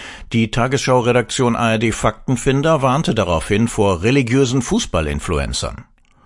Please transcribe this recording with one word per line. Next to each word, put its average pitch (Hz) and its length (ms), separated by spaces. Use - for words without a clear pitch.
Die 113 180
Tagesschau-Redaktion 123 1040
A 113 180
R 110 60
D 113 140
Faktenfinder 135 880
warnte 135 340
daraufhin 101 540
vor 95 340
religiösen 127 600
Fußballinfluencern. 73 1200